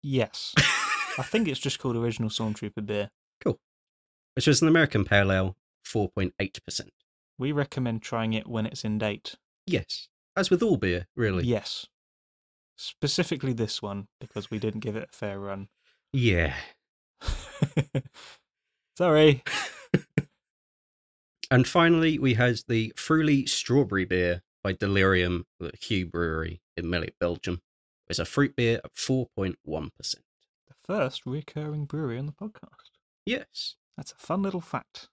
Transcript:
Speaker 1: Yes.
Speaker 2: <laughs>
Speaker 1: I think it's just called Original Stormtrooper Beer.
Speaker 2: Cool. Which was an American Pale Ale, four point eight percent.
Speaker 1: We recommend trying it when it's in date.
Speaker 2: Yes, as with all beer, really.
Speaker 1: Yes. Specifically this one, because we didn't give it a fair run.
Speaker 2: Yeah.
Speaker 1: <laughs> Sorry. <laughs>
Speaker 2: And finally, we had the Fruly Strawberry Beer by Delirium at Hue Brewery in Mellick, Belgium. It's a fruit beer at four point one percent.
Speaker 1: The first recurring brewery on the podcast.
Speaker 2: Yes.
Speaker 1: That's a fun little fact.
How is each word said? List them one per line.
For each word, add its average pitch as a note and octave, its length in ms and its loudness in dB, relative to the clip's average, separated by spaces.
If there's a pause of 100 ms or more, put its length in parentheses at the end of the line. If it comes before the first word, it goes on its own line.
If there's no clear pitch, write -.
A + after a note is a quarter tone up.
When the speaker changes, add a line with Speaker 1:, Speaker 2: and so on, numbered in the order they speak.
Speaker 1:
Yes. C3 520 -2
Speaker 2:
<laughs> - 40 6 (600)
Speaker 1:
I - 40 -4
think A#3 260 0
it's C3+ 120 -4
just - 180 -4
called A#2+ 180 -2
Original A#2 340 0
Stormtrooper G#2+ 560 -6
Beer. G#2 240 -4 (320)
Speaker 2:
Cool. - 160 0 (800)
Which C3 100 0
was D3 160 6
an D#3+ 60 4
American D3+ 360 4
Pale G2 280 4
Ale, F#2+ 240 2 (280)
four G2+ 260 -2
point F#2+ 280 -4
eight - 260 -6
percent. - 280 -10 (460)
Speaker 1:
We C3+ 140 -4
recommend B2+ 500 -2
trying A2+ 320 -2
it A2 120 -4
when A2+ 200 -2
it's - 180 -8
in G#2+ 140 -2
date. G#2 380 -4 (300)
Speaker 2:
Yes, - 420 -4 (300)
as F#3+ 120 0
with F3+ 120 4
all G#3 140 4
beer, F#2 300 -2 (100)
really. G2+ 280 0
Speaker 1:
Yes. - 420 -4 (920)
Specifically C#3+ 760 -2
this A2+ 300 -2
one, G2+ 240 -8 (140)
because - 300 -10
we G#2+ 80 -4
didn't G#2+ 220 -4
give G#2+ 160 -6
it - 160 -8
a - 40 -20
fair G2+ 220 -6
run. G2 300 -8 (440)
Speaker 2:
Yeah. F2+ 420 4 (640)
Speaker 1:
<laughs> - 1800 -6
Sorry. D#3 520 6
<laughs> - 40 -4 (2000)
Speaker 2:
And B2+ 160 6
finally, E3 520 4
we C3 160 4
had A#2+ 340 2
the A2+ 260 0
Fruly D3+ 540 2
Strawberry G2+ 560 2
Beer F2+ 380 0 (200)
by G2 100 -2
Delirium F#2 720 2 (180)
at - 180 -12
Hue F#2+ 220 -2
Brewery E2 560 -4 (160)
in E2+ 100 -6
Mellick, E2+ 320 -4
Belgium. F2 440 -4 (440)
It's - 120 -4
a E2 80 -2
fruit - 280 0
beer A#2 300 2
at - 100 -16
four C3 400 -2
point F#2+ 280 -4
one D#2 340 -6
percent. - 280 -10 (420)
Speaker 1:
The - 80 -20 (100)
first D#3 400 -4
recurring D3+ 600 -6
brewery C#3+ 320 -6
on C#3 80 -6
the D3+ 60 -8
podcast. - 580 -16 (340)
Speaker 2:
Yes. - 520 -8 (200)
Speaker 1:
That's - 160 -16
a - 40 -20
fun F#3 260 -4
little F#3+ 180 -4
fact. - 520 -12